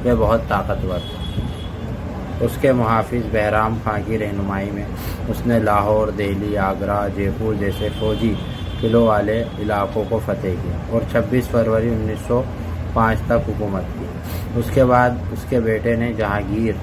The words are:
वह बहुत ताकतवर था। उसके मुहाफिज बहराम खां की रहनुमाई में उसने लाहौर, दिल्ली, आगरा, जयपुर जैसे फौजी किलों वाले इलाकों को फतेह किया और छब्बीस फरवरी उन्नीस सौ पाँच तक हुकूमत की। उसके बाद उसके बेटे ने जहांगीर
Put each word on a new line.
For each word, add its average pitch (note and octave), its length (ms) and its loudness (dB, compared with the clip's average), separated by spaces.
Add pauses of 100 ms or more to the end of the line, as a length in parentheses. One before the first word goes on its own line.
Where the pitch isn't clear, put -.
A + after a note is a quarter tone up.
वह B2 120 4
बहुत A2+ 240 4
ताकतवर F#2+ 600 -2
था। - 1500 -6
उसके C3 260 2
मुहाफिज A2+ 600 2
बहराम G#2+ 480 2
खां G#2+ 220 -2
की A2 140 -2
रहनुमाई G2+ 540 -2
में G2+ 160 -6 (440)
उसने A#2 300 2
लाहौर, G#2+ 520 4
दिल्ली, G2+ 440 -2
आगरा, G2 520 0
जयपुर G2+ 480 -2
जैसे G2+ 340 -2
फौजी A2 380 0 (520)
किलों A#2 260 6
वाले G#2+ 320 4 (220)
इलाकों G#2 440 0
को A2 160 0
फतेह F#2+ 360 -2
किया - 220 -4 (120)
और A2+ 220 0
छब्बीस A#2+ 360 2
फरवरी A2+ 420 2
उन्नीस - 380 -2
सौ A#2+ 120 2 (540)
पाँच A2 240 4 (100)
तक A#2 200 2
हुकूमत G2 420 -2
की। - 720 -6
उसके C3 260 4
बाद B2 340 4 (120)
उसके - 300 -2
बेटे A2+ 340 2
ने A#2 180 0
जहांगीर G#2 680 -2